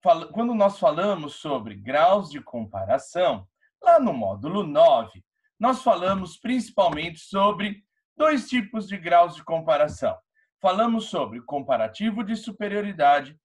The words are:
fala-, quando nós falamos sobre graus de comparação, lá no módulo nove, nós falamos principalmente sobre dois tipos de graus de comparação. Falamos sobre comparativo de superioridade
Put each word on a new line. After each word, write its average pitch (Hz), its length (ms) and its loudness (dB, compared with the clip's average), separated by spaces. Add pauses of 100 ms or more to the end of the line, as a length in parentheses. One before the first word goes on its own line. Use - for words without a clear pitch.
fala-, 165 280 2
quando 240 220 -2
nós 196 240 2
falamos 170 600 0
sobre 113 380 -8
graus 156 540 2
de 143 100 -14
comparação, 113 1080 -4 (340)
lá 339 180 6
no 220 140 0
módulo 120 500 -4
nove, 147 600 2 (360)
nós 247 220 0
falamos 185 560 -2
principalmente 170 800 -2
sobre 202 640 -2 (320)
dois 302 320 0
tipos 220 400 -4
de 196 100 -10
graus 170 380 4
de - 80 -20
comparação. 151 760 -2 (440)
Falamos 220 440 0
sobre 120 360 -6
comparativo 139 840 -4
de 214 120 -6
superioridade 196 1080 -2